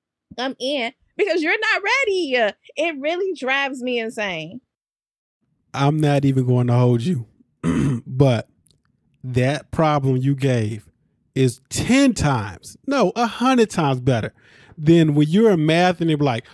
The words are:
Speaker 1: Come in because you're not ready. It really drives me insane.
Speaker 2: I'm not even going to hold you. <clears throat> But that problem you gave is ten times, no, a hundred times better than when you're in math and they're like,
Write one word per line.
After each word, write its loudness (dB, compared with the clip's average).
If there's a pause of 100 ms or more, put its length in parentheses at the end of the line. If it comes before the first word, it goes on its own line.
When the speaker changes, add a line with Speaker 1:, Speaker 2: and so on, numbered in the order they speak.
(380)
Speaker 1:
Come -6
in -6 (240)
because -2
you're 0
not -2
ready. -2 (440)
It -2
really -4
drives -4
me -4
insane. -8 (1120)
Speaker 2:
I'm 0
not 2
even 2
going 2
to 2
hold 4
you. -4 (360)
<clears throat> -2
But 0 (760)
that -2
problem 0
you 0
gave -2 (460)
is 0
ten 2
times, -4 (100)
no, 0
a 0
hundred 2
times -2
better -2 (440)
than 4
when 2
you're 4
in 2
math 2
and 0
they're 2
like, -2